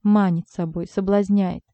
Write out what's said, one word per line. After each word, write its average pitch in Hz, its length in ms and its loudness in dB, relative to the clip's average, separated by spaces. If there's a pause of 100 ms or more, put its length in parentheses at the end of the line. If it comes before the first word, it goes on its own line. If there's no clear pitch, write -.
Манит 196 460 2
собой, 170 400 -8
соблазняет. 196 720 0 (120)